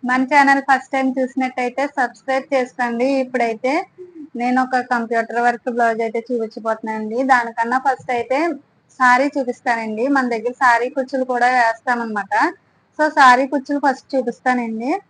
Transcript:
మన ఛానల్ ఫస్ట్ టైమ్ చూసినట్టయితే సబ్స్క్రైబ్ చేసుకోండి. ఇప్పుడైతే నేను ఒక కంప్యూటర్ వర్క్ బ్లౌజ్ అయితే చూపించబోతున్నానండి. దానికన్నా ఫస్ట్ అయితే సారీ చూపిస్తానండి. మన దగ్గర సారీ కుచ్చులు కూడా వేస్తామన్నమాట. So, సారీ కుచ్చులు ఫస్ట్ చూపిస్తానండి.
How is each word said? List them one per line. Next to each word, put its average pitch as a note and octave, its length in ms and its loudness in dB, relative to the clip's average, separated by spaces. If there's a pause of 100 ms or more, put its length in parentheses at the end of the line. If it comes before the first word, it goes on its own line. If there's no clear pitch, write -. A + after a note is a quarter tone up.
మన B3+ 180 2
ఛానల్ C#4 380 4
ఫస్ట్ C4 300 0
టైమ్ C4 280 0
చూసినట్టయితే B3+ 680 -2
సబ్స్క్రైబ్ C4 680 -4
చేసుకోండి. B3 520 -2
ఇప్పుడైతే B3+ 800 -2 (480)
నేను B3 280 0
ఒక B3+ 140 -2
కంప్యూటర్ A#3 640 -2
వర్క్ A#3+ 300 0
బ్లౌజ్ A#3 300 0
అయితే A3+ 180 -4
చూపించబోతున్నానండి. A3 1040 -4
దానికన్నా A#3+ 640 0
ఫస్ట్ B3+ 240 -2
అయితే A#3+ 280 -2 (600)
సారీ B3+ 280 4 (100)
చూపిస్తానండి. A#3 720 -2
మన C4+ 220 2
దగ్గర A#3 220 -4
సారీ B3 380 2
కుచ్చులు C4 340 -4
కూడా B3 240 0
వేస్తామన్నమాట. A#3 1040 0 (460)
So, D4+ 100 2
సారీ C4+ 380 6
కుచ్చులు C#4+ 400 -4
ఫస్ట్ C4 280 -4
చూపిస్తానండి. B3 840 -2 (100)